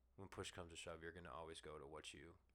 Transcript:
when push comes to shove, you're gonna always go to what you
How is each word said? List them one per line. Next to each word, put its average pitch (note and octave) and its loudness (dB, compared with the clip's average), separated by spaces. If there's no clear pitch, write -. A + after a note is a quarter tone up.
when G2 -2
push F#2+ 4
comes F2 0
to E2 -4
shove, E2 0
you're E2 2
gonna E2+ -2
always D#2+ 2
go D2+ 2
to C#2 -2
what D2+ 0
you E2 -4